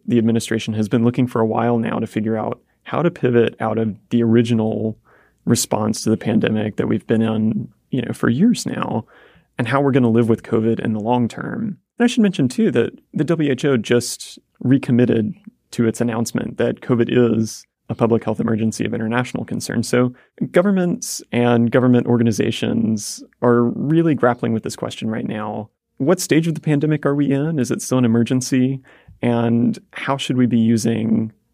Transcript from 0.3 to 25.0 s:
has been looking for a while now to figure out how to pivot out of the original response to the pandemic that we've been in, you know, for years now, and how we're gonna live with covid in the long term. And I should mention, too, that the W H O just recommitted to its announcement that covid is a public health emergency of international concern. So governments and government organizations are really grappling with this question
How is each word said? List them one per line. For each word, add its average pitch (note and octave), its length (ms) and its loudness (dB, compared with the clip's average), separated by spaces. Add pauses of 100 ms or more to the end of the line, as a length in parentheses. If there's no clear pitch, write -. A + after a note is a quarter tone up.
has G#2+ 140 -2
been A#2+ 140 0
looking B2 240 2
for A#2+ 140 -2
a A2+ 60 2
while A#2 320 0
now A2+ 200 -2
to A2+ 80 -4
figure A2 300 -2
out A2 240 -6 (220)
how C3 180 -6
to E3 100 2
pivot A#2+ 480 2
out A2 200 -2
of A2 180 -2 (140)
the A#2 120 2
original A2 760 2 (480)
response G#2+ 580 0
to A2 60 0
the G#2+ 60 2
pandemic G#2+ 600 -2
that - 100 -2
we've A2+ 200 -2
been A2 160 2
in, A2 500 -2 (180)
you B2+ 120 -2
know, A#2 100 -6
for - 160 -2
years E3 380 2
now, - 400 -6 (500)
and B2 100 -2
how C3+ 140 0
we're C#3+ 120 2
gonna B2 180 4
live A2+ 180 4
with A2 140 0
covid A2+ 360 0
in - 140 -2
the G#2+ 80 -4
long A#2+ 260 0
term. - 520 -8 (200)
And A#3 60 2
I - 20 6
should A#3+ 160 2
mention, F3 260 2
too, G#3+ 240 0
that A#2+ 200 0 (220)
the - 100 -2
W D#3+ 260 0
H B2+ 140 -2
O C#3 140 2
just - 600 -2 (220)
recommitted A#2+ 760 2 (360)
to A2+ 160 0
its A2 160 -2
announcement A#2 560 -4
that A#2+ 240 -2
covid A#2+ 260 2
is A2+ 560 2 (260)
a - 40 -6
public A2+ 300 0
health A2+ 160 -4
emergency A2+ 460 -2
of A2 80 -6
international A#2 500 -4
concern. - 380 -6
So B2 320 0 (360)
governments F#3 720 0 (100)
and A#2+ 380 2
government B2 360 4
organizations A2+ 1160 -2 (200)
are A#2+ 220 4
really D3 500 0
grappling A#2+ 400 0
with A2 80 -4
this A#2+ 120 -8
question A#2 360 -8